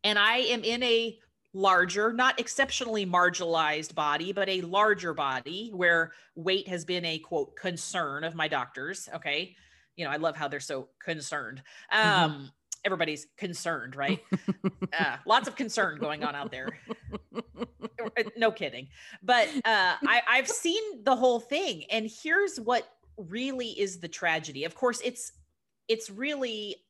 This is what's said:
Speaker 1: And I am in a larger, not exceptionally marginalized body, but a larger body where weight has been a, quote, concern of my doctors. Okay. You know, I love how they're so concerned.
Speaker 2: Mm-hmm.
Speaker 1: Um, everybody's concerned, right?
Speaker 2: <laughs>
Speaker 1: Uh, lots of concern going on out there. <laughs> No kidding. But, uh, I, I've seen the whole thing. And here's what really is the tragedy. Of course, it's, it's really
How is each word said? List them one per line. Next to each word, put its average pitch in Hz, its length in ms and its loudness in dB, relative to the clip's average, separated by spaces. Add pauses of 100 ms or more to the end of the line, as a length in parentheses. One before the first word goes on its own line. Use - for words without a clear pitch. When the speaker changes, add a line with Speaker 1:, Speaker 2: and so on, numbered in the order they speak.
Speaker 1:
And 208 160 2
I 220 200 6
am 240 240 0
in 240 200 -2
a 226 360 2 (380)
larger, 190 560 4
not 254 280 2
exceptionally 233 680 -2
marginalized 170 880 2
body, 156 380 0
but 190 160 0
a 190 140 -2
larger 180 520 2
body 147 580 -4
where 170 400 4 (220)
weight 190 320 0
has 180 180 -6
been 180 200 -2
a, 160 160 -4
quote, 156 360 -4
concern 160 680 -4
of 160 100 -6
my 156 140 0
doctors. 143 680 -4
Okay. 156 400 -4 (420)
You 170 80 -8
know, 139 60 -4
I 147 60 -2
love 156 180 0
how 151 140 -4
they're 143 100 -6
so 135 300 -8 (100)
concerned. 139 640 -8 (300)
Speaker 2:
Mm-hmm. 208 320 6
Speaker 1:
Um, 143 280 -4 (320)
everybody's 160 440 -2 (100)
concerned, 160 560 -6
right? 139 340 -2
Speaker 2:
<laughs> - 40 -2 (640)
Speaker 1:
Uh, 147 200 0 (100)
lots 233 220 4
of - 80 -10
concern 214 420 -2
going 151 240 -4
on 147 140 -2
out 143 160 -6
there. 131 160 -8 (140)
<laughs> - 60 -20 (1500)
No 226 160 4
kidding. 139 360 -8 (340)
But, 240 260 6 (160)
uh, 196 320 6 (100)
I, 233 220 6
I've 247 200 4
seen 370 540 -2
the 247 140 6
whole 240 240 4
thing. 269 500 -4
And 220 180 -2 (140)
here's 339 380 2
what 226 280 0 (280)
really 240 540 -6
is 185 280 -4
the 170 100 -10
tragedy. 156 560 -2
Of 170 120 -6
course, 240 260 0
it's, - 300 -6 (560)
it's 226 220 -2
really 226 680 -6 (120)